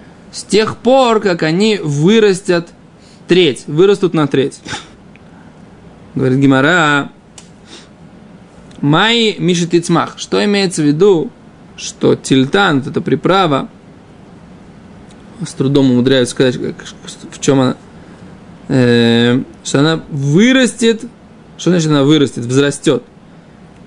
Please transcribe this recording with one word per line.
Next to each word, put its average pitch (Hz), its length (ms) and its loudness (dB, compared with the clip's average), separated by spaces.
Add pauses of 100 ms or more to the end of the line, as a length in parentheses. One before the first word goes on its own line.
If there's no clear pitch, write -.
(320)
С - 120 -16
тех 214 320 -2
пор, 240 440 2
как 180 220 -2
они 190 400 0
вырастят 175 840 0 (580)
треть, 170 400 0
вырастут 185 480 0
на 156 140 0
треть. 139 320 -4 (1500)
Говорит 131 240 -2
Гемара, 143 720 2 (1700)
Май 208 580 0
мишетицмах. 170 800 -2
Что - 280 -4
имеется 196 380 -2
в 147 40 0
виду, 165 440 2 (460)
что - 380 -2
тильтан, 139 640 0
вот 143 100 -10
эта 123 100 -4
приправа, 143 680 0 (1800)
с - 80 -14
трудом 135 380 0
умудряюсь 123 380 2
сказать, 127 320 0
как, - 140 -8 (560)
в - 100 -20
чем 139 200 2
она, 127 160 -2 (920)
э, 120 720 2 (220)
что - 160 -2
она 160 200 0 (100)
вырастет. 220 920 0 (540)
Что - 120 -2
значит 170 180 0
она 143 160 2
вырастет, 139 400 0
взрастет? 135 600 -2 (800)